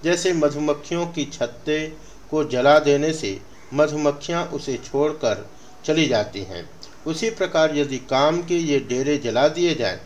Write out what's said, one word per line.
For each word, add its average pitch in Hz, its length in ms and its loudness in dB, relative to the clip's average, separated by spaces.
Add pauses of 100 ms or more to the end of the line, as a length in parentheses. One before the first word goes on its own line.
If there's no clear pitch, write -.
जैसे 175 280 2
मधुमक्खियों 151 720 0
की 165 180 -6
छत्ते 151 680 -4 (380)
को 151 140 0
जला 127 340 6
देने 147 340 4
से 98 280 -6 (340)
मधुमक्खियां 151 720 0
उसे 139 300 -6
छोड़कर 139 720 -2 (340)
चली 151 240 2
जाती 104 340 -2
हैं, 87 280 -12 (360)
उसी 160 240 -2
प्रकार 165 460 2
यदि 139 220 0
काम 151 440 2
के 170 140 -2
ये 151 220 2
डेरे 131 400 0
जला 120 300 2
दिए 165 260 2
जाएं 98 320 -4